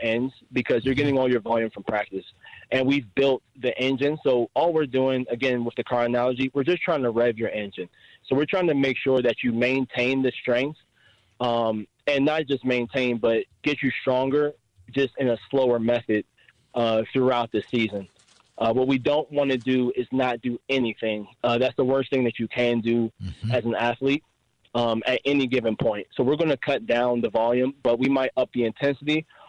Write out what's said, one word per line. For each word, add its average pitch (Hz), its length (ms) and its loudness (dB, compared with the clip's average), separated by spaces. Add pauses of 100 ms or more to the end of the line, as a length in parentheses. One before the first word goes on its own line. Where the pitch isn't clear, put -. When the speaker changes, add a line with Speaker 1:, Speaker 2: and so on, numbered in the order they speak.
Speaker 1:
ends 117 320 -2 (200)
because 120 320 0
you're 131 100 2
getting 143 240 0
all 131 100 2
your 123 120 2
volume 113 280 0
from 101 140 -14
practice. 104 400 -4 (480)
And 131 160 0
we've 139 280 0
built 135 280 2 (160)
the 123 180 -2
engine. 135 460 0
So 123 300 2
all 165 180 2
we're 160 140 2
doing, 131 440 0
again, 123 360 -2
with 117 100 -6
the 120 80 -4
car 120 220 0
analogy, 123 480 0
we're 143 100 0
just 170 200 0
trying 160 200 0
to 123 60 2
rev 117 280 2
your 110 120 -4
engine. 98 400 -8 (380)
So 131 100 0
we're 147 80 2
trying 185 220 0
to 151 80 2
make 135 220 0
sure 131 240 2
that 120 220 0
you 123 80 0
maintain 127 680 0
the 131 180 0
strength, 127 400 -2 (640)
um, 117 460 0 (200)
and 143 160 2
not 151 220 2
just 131 180 -2
maintain, 123 540 -2
but 113 260 2 (200)
get 147 180 -2
you 135 100 0 (100)
stronger 135 520 0 (380)
just 135 260 -2
in 135 120 0
a 113 80 0 (120)
slower 127 300 2
method, 113 440 0 (520)
uh, 113 360 2
throughout 127 400 0
the 107 180 -2
season. 104 380 -2 (500)
Uh, 113 160 0
what 127 140 2
we 135 100 2
don't 147 340 0
wanna 139 260 0
do 127 380 0
is 123 160 -2
not 127 300 -2
do 120 180 -4 (100)
anything. 110 580 -2 (160)
Uh, 120 140 2
that's 127 180 0
the 139 80 0
worst 131 260 0
thing 131 140 2
that 117 160 -2
you 113 80 -2
can 120 340 0
do 117 300 2 (120)
Speaker 2:
Mm-hmm. 98 280 -6
Speaker 1:
as 123 140 0
an 117 100 -2
athlete, 120 480 -2 (520)
um, 117 320 0
at 127 180 0
any 139 220 2
given 113 300 0
point. 107 360 0
So 131 100 -2
we're 135 120 2
gonna 151 220 0
cut 131 280 -2
down 120 360 0
the 117 80 -2
volume, 123 440 2 (100)
but 117 160 2
we 135 100 0
might 131 280 0
up 127 160 0
the 120 120 0
intensity 143 600 -2 (240)